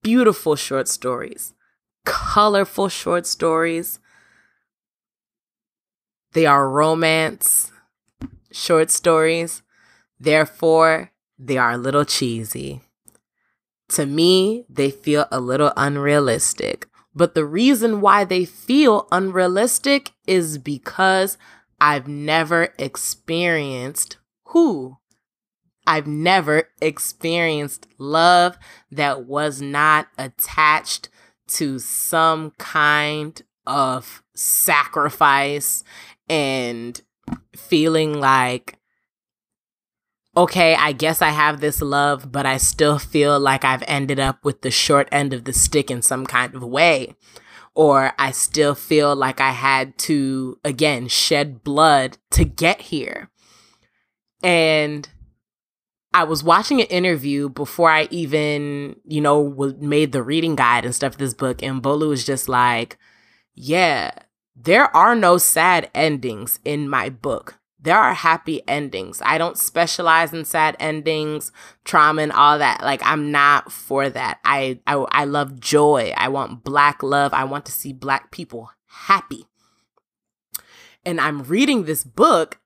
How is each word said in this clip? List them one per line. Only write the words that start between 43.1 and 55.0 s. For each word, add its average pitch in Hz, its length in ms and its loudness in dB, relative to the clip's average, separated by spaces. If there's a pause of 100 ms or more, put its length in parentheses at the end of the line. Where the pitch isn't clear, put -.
like 139 260 0
I've 131 220 0
ended 139 320 -2
up 135 260 -4
with 139 160 -4
the 127 100 -4
short 143 400 2
end 143 220 0
of 120 120 -10
the 131 80 -8
stick - 360 0
in 120 140 -6
some 131 240 -2
kind 127 260 -2
of 127 80 -14
way." 135 540 0 (580)
Or 139 460 4
I 135 120 0
still 143 440 -2
feel 147 400 2
like 135 240 -4
I 135 120 2
had 135 480 -2
to, 135 640 -4
again, 135 440 -2
shed 143 560 -2
blood 143 540 2 (140)
to - 120 4
get 165 380 0
here. - 480 -10 (1120)
And 156 680 0 (1000)